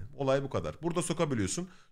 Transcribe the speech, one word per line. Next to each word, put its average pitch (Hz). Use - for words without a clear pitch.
Olay 139
bu 135
kadar. 82
Burada 170
sokabiliyorsun. 151